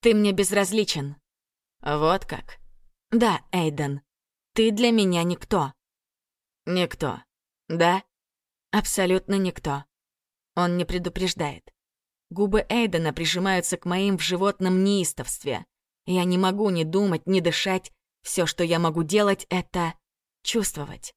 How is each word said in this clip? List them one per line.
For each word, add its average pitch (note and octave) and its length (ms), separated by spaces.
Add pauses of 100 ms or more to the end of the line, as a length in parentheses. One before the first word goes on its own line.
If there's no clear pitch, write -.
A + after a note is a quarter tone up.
«Ты A#3 140
мне G#3 180
безразличен». F#3+ 840 (640)
«Вот D#3 440
как?» - 340 (520)
«Да, A3+ 320 (100)
Эйден. D3 500 (520)
Ты A3+ 180
для A#3 180
меня F#3+ 320
никто». E3+ 500 (920)
«Никто, E3+ 560 (460)
да?» E3+ 340 (680)
«Абсолютно F#3 640
никто». E3 500 (720)
Он F3 200
не F3 80
предупреждает. F3 880 (580)
Губы G3 380
Эйдена F3 440
прижимаются F3+ 640
к - 100
моим F#3 320
в D#3+ 40
животном F#3 600
неистовстве. F3+ 800 (460)
Я F3+ 140
не F3+ 140
могу G3 320
ни E3+ 140
думать, F3+ 420
ни F#3+ 140
дышать. F3+ 520 (300)
Всё, - 240
что - 180
я E3+ 140
могу E3 240
делать, G3 480
это... F3 420 (500)
чувствовать. - 760